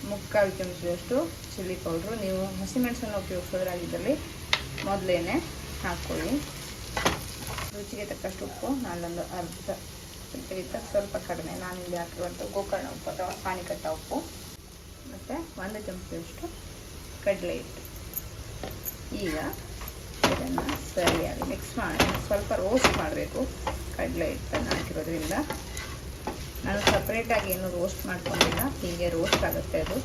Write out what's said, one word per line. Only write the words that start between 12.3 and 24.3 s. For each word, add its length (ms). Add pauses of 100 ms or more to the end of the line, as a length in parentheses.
ಗೋಕರ್ಣ 400
ಉಪ್ಪು 160
ಅಥವಾ 180 (140)
ಪಾನಿಕಟ್ಟ 400 (140)
ಉಪ್ಪು, 200 (920)
ಮತ್ತು 240 (260)
ಒಂದು 240
ಚಮಚದಷ್ಟು 580 (800)
ಕಡಲೆ 320
ಹಿಟ್ಟು. 240 (1400)
ಈಗ 120 (920)
ಇದನ್ನು 340 (300)
ಸರಿಯಾಗಿ 560
ಮಿಕ್ಸ್ 300
ಮಾಡಿ 260 (220)
ಸ್ವಲ್ಪ 240 (100)
ರೋಸ್ಟ್ 400
ಮಾಡಬೇಕು. 400 (560)
ಕಡಲೆ 340